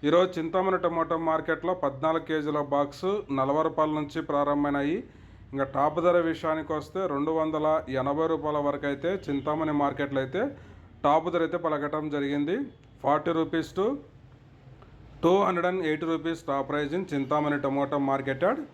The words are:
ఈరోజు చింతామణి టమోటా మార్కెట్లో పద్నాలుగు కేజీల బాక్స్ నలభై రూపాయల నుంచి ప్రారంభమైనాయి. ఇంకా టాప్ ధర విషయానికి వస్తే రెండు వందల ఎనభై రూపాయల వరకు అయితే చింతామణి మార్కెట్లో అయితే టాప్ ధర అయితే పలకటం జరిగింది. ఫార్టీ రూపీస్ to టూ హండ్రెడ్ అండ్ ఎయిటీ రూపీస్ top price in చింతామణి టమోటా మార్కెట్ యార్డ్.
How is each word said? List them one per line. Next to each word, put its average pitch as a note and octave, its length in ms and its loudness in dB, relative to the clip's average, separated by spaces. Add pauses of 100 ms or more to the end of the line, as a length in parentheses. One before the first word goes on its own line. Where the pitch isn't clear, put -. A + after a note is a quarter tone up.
ఈరోజు F3 300 6
చింతామణి F3+ 480 0
టమోటా E3 320 0 (100)
మార్కెట్లో D#3+ 460 0 (100)
పద్నాలుగు D#3 460 0
కేజీల D3+ 320 0 (120)
బాక్స్ C#3+ 320 0 (340)
నలభై C#3 280 2
రూపాయల D#3 320 2
నుంచి D3 200 -4 (120)
ప్రారంభమైనాయి. C#3+ 680 2 (560)
ఇంకా C3+ 140 0 (100)
టాప్ D3+ 300 2
ధర F3 100 6 (120)
విషయానికి D#3 480 -2
వస్తే D#3+ 240 -6 (120)
రెండు D3 260 0
వందల D#3 280 0 (340)
ఎనభై C#3+ 320 0
రూపాయల D3+ 340 0
వరకు C#3+ 240 -2
అయితే C#3+ 200 -2 (160)
చింతామణి D3+ 560 -2
మార్కెట్లో C#3+ 400 0
అయితే C3+ 200 -2 (600)
టాప్ D#3 300 4
ధర E3+ 120 2
అయితే F3 200 -2
పలకటం D3+ 480 -2
జరిగింది. C#3+ 420 0 (480)
ఫార్టీ D3+ 340 2
రూపీస్ D#3+ 400 -2
to G3 80 2 (1400)
టూ E3 100 6 (140)
హండ్రెడ్ F3+ 240 0
అండ్ F#3 200 -2
ఎయిటీ D#3 220 -2
రూపీస్ D#3+ 380 -4
top C#3 200 0
price D3 280 -2
in F#3 140 -4
చింతామణి C#3+ 540 0
టమోటా C#3 340 0 (100)
మార్కెట్ C3+ 380 -2
యార్డ్. C#4+ 140 0 (120)